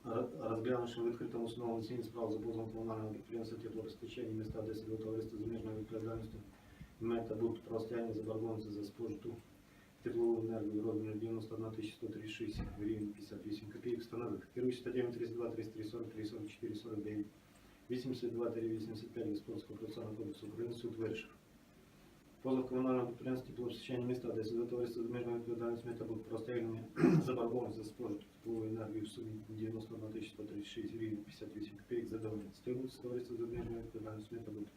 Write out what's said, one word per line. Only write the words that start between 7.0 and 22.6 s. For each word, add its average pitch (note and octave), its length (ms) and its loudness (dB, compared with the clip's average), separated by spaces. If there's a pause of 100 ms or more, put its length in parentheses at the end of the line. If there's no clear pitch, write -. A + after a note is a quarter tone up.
«Метабуд» A2+ 640 2
про A2+ 160 0
стягнення A#2 320 0
заборгованості G#2+ 580 0
за G#2 120 -2
спожиту A2 540 -2 (680)
теплову A#2 380 6
енергію G#2+ 420 2
в A2+ 40 2
розмірі G#2+ 280 2
дев'яносто A2 400 0
одна A2 160 -2
тисяча A2 260 -4
сто - 100 -6
тридцять G#2+ 240 -4
шість G#2+ 300 -2 (180)
гривень G#2 300 2
п'ятдесят - 380 -8
вісім G#2 260 -2
копійок A#2+ 280 0
встановив, - 540 -2
керуючись B2 260 4
статтями B2 320 2
тридцять A2+ 240 0
два, A#2+ 140 2
тридцять A2 240 -4
три A2 100 -4
сорок, A2+ 280 -4
тридцять G#2+ 680 -4
сорок A2 200 -2
дев'ять, G#2 240 0 (640)
вісімдесят B2 420 2
два A#2 180 4
вісімдесят A2 600 0
п'ять A2 180 0
Господарського G#2 500 -2
процесуального G#2+ 380 -4
кодексу G#2+ 300 -4
України, A#2 280 -2
суд A#2 240 -2
вирішив. A2 360 -2 (1120)
Позов C3 240 4